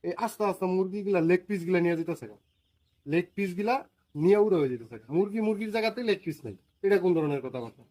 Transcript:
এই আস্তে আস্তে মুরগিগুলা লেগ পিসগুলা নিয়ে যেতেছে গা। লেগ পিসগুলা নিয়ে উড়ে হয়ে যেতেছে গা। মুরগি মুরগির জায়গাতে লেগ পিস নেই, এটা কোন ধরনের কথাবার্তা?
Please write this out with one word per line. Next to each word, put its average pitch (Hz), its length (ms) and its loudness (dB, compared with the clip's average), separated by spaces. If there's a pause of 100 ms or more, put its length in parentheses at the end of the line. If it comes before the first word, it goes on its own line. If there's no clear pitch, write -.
এই 170 140 -4
আস্তে 226 280 -6
আস্তে 190 220 -2
মুরগিগুলা 190 540 0
লেগ 175 280 4
পিসগুলা 180 320 0
নিয়ে 170 160 2
যেতেছে 165 300 -6
গা। 104 120 -18 (680)
লেগ 165 180 0 (100)
পিসগুলা 202 400 -2 (400)
নিয়ে 180 300 4
উড়ে 196 160 4
হয়ে 135 120 2
যেতেছে 117 260 -12
গা। 110 80 -20 (100)
মুরগি 208 240 0
মুরগির 214 300 -2
জায়গাতে 220 320 -2
লেগ 202 220 0
পিস 156 200 -6
নেই, 101 120 -10 (260)
এটা 196 160 4
কোন 180 160 2
ধরনের 147 260 0
কথাবার্তা? 123 500 -10